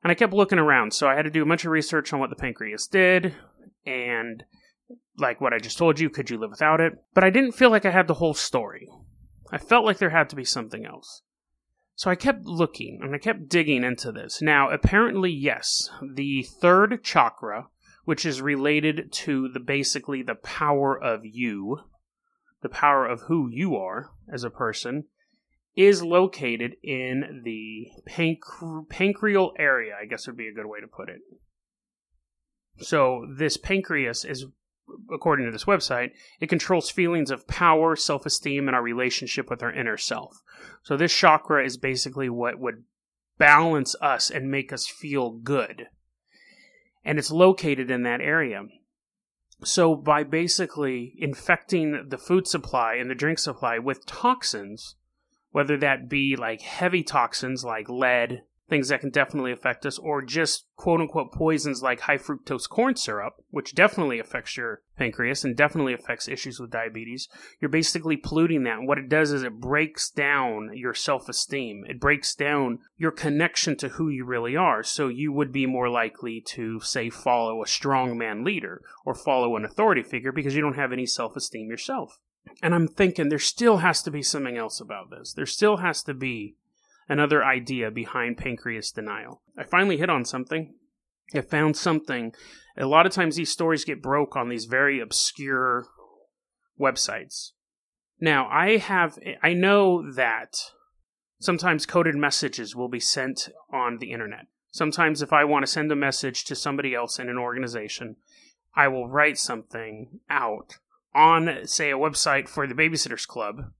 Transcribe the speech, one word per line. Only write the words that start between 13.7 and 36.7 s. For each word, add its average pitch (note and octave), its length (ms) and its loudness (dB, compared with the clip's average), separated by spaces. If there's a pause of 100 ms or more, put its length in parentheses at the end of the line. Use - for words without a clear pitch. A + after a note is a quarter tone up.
into B2 280 -4
this. A2 320 -10
Now, C#3+ 260 4
apparently, F#3+ 640 2
yes, C#3 580 -2 (140)
the C#3 400 -4
third G3 600 4
chakra, A#2 640 0 (380)
which D#3+ 220 -2
is C3+ 160 -4
related D3+ 680 0
to C3 380 -2
the, B2+ 100 -6
basically C3+ 640 -2
the A#2+ 140 -4
power C#3 600 0
of A2 300 -2
you, A2 540 -4 (840)
the - 80 -8
power C#3 380 4
of A#2+ 140 -4
who D#3 300 0
you D3+ 240 -2
are F#2+ 360 -6 (200)
as B2 120 -6
a A#2 80 -6
person, B2+ 540 -4 (680)
is F#3+ 280 8
located D#3 800 2
in C3 600 -4
the A2 440 -10 (180)
pancre-, D#3+ 840 -4
pancreal G3 680 2
area, B2+ 420 2
I G#2+ 60 -10
guess A2 220 -10
would A#2+ 100 -12
be A2+ 100 -10
a G#2+ 60 -12
good G#2+ 120 -10
way G#2+ 160 -12
to G#2+ 60 -18
put F2+ 220 -14
it. F2+ 120 -18 (1600)
So B2+ 460 0 (120)
this D3 200 0
pancreas D3+ 680 -2
is, C3+ 200 -8 (680)
according D3 320 2
to A#2 60 -4
this G#2+ 140 -8
website, C3 460 0 (280)
it D#3+ 100 -6
controls E3+ 400 0